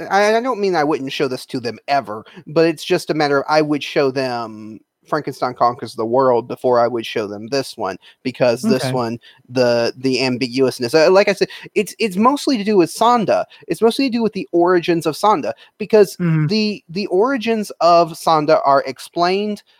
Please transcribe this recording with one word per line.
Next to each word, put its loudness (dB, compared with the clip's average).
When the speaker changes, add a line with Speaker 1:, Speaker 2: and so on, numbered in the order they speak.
Speaker 1:
I, 2
I 0
don't -4
mean 0
I 2
wouldn't -2
show -2
this -8
to -8
them -8
ever, -4
but 2
it's -2
just -2
a -2
matter 2
of -4
I 4
would -2
show 0
them -8
Frankenstein -6
Conquers -2
the -4
World 2
before 0
I 2
would -4
show -4
them -12
this -6
one, -6
because 0
this 0
Speaker 2:
Okay. -2
Speaker 1:
one, -4
the, 2
the -2
ambiguousness, -2
uh, 6
like 4
I 0
said, -2
it's, -4
it's -4
mostly 2
to -4
do 0
with 4
Sonda. 2
It's -6
mostly 2
to -4
do -2
with 0
the -8
origins 2
of -2
Sonda, 0
because 4
Speaker 2:
Mm-hmm. 0
Speaker 1:
the, -2
the -6
origins -2
of 4
Sonda 2
are 4
explained -4